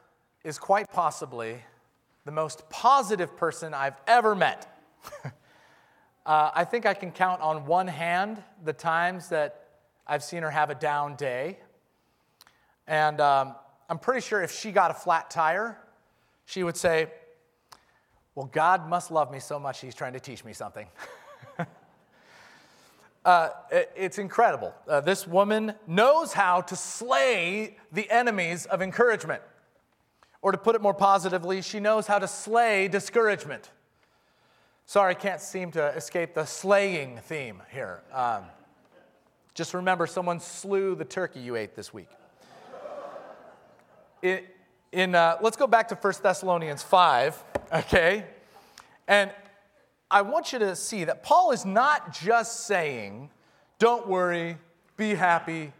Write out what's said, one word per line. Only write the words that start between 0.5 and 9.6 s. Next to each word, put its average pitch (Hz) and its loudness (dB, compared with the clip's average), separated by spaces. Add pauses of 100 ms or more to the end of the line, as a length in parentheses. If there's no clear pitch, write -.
quite 196 0
possibly 123 -6 (680)
the 147 -12
most 156 -6
positive 220 2
person 156 -4
I've 139 -4
ever 220 4
met. 160 0 (520)
<laughs> - -14 (920)
Uh, 156 4
I 170 2
think 220 -2
I 196 2
can 185 -12
count 185 0
on 156 -2
one 180 2
hand 180 -4 (220)
the 151 -4
times 170 -2
that 151 -4 (400)